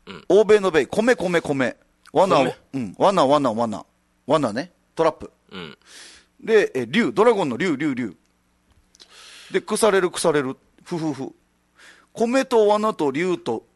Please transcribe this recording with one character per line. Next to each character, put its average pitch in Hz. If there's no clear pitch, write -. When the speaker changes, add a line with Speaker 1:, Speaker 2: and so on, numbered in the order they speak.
Speaker 1:
う -
ん。 -
Speaker 2:
欧 202
米 208
の 190
米、 147
米、 233
米、 175
米。 135
罠、 175
Speaker 1:
米。 127
Speaker 2:
う 135
ん、 101
罠、 170
罠、 139
罠。 107
罠 139
ね。 147
ト 160
ラ 156
ッ -
プ。 -
Speaker 1:
う 98
ん。 82
Speaker 2:
で、 214
え、 123
竜、 139
ド 185
ラ 240
ゴ 196
ン 147
の 117
竜、 196
竜、 156
竜。 117
で、 185
腐 208
れ 190
る、 180
腐 -
れ 147
る。 131
ふ 175
ふ 156
ふ。 127
米 247
と 226
罠 208
と 147
竜 170
と 117